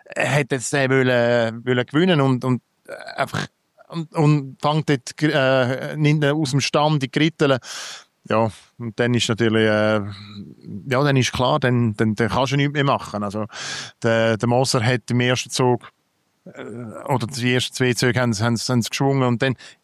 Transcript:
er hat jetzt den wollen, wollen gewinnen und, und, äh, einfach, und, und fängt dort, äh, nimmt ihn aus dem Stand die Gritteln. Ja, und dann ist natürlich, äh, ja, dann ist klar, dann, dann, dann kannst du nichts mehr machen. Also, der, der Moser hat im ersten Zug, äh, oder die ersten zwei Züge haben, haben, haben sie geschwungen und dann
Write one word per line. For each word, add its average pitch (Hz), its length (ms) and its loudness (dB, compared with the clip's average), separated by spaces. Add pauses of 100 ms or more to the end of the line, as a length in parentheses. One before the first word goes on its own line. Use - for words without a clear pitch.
er - 300 -2
hat 143 160 0
jetzt 127 200 -4
den 139 180 2
wollen, 120 760 2
wollen 123 200 0
gewinnen 165 360 2
und, 131 240 2
und, 127 160 0 (260)
äh, - 60 -16 (260)
einfach, 123 280 -4 (420)
und, 165 240 -10
und 147 480 2
fängt 151 280 0
dort, - 320 -2
äh, 135 760 0
nimmt 151 260 2
ihn 139 80 2
aus 151 200 -2
dem 139 100 2
Stand 151 420 0
die 131 80 -6
Gritteln. 147 480 2 (720)
Ja, 110 220 2 (260)
und 117 220 -8
dann 123 160 2
ist 110 140 0
natürlich, 110 380 2
äh, 107 340 2 (840)
ja, 135 160 2
dann 143 140 2
ist 123 140 0
klar, 139 280 0
dann, 120 360 2
dann, 110 180 0
dann 110 160 0
kannst 120 220 0
du 143 60 0
nichts 143 160 0
mehr 147 100 0
machen. 107 400 -2
Also, 104 220 -6 (580)
der, 113 340 2
der 120 100 -2
Moser 123 360 2
hat 123 260 -2
im 120 120 0
ersten 123 280 0
Zug, 123 400 0 (560)
äh, 131 180 -18 (440)
oder 117 200 0
die 123 260 -2
ersten 123 200 -2
zwei 127 200 2
Züge 120 260 2
haben, 120 140 2
haben, 113 240 0
haben 123 240 0
sie - 80 -4
geschwungen 139 380 0
und 120 140 0
dann 135 140 0 (280)